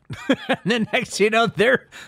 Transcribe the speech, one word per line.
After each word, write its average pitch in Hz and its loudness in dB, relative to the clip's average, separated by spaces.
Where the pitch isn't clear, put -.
<laughs> - -14
And - 0
then 220 0
next, 233 -4
you 208 4
know, 220 2
they're, 233 0